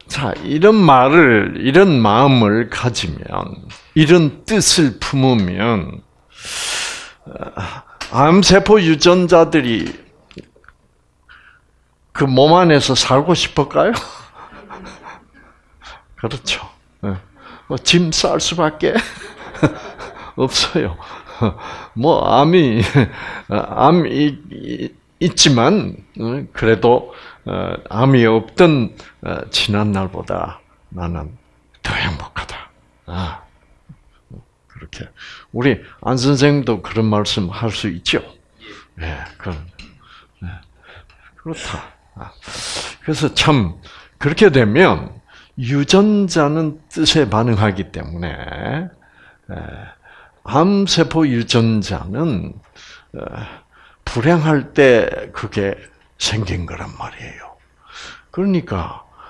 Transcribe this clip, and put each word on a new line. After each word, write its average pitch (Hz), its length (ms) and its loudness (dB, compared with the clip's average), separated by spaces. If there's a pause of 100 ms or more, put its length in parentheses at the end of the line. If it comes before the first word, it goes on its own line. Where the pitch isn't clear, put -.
(100)
자, 123 320 -4
이런 160 320 4
말을, 135 840 4
이런 139 420 4
마음을 113 680 4
가지면, 110 560 -6 (720)
이런 156 500 4
뜻을 170 540 2
품으면, 104 1040 0 (1200)
어, - 60 -18 (800)
암세포 190 720 6
유전자들이 160 1300 2 (2000)
그 - 140 -2
몸 135 280 6
안에서 156 420 4
살고 147 380 2
싶을까요? 151 600 0
<laughs> - 560 -14 (1700)
그렇죠. - 520 -8 (360)
예. 98 120 -6 (520)
뭐, 135 100 -4
짐 175 320 0
쌀 156 300 -2
수밖에 165 540 -2 (680)
<laughs> - 760 -8
없어요. 127 600 -2 (1000)
뭐, 135 260 2 (200)
암이, 147 420 4 (680)
암이 143 880 0 (840)
있지만, 147 760 2 (220)
어, 123 340 -8
그래도, 113 600 2 (300)
어, 92 280 -6 (160)
암이 123 380 4
없던, 117 680 2 (260)
어, 87 160 -8 (120)
지난 107 420 -2
날보다 92 680 -6 (280)
나는 85 480 -10 (460)
더 - 120 -6
행복하다. - 760 -10 (360)
아, 87 360 -10 (1200)
그렇게. - 420 -20 (440)
우리 123 280 0 (220)
안 127 140 -2
선생도 131 640 0
그런 110 240 -2
말씀 104 440 -2
할 110 200 -6
수 104 180 -6
있죠? 90 340 -4 (760)
예, 80 180 -8 (200)
그럼, 87 180 -10 (840)
예, 92 40 -12 (880)
그렇다. - 460 -12 (320)
아, - 180 -18 (720)
그래서 151 320 -4
참, 113 420 2 (420)
그렇게 160 320 2
되면 131 720 2 (380)
유전자는 156 1300 0
뜻에 156 400 0
반응하기 107 640 0
때문에, 87 960 -10 (600)
에, 92 40 -12 (920)
암세포 170 840 0
유전자는, 110 1300 -2 (600)
어, - 60 -14 (840)
불행할 151 680 0
때 127 600 4
그게 101 420 -6 (440)
생긴 90 480 -4
거란 - 320 -14
말이에요. - 580 -16 (760)
그러니까 175 720 -4 (260)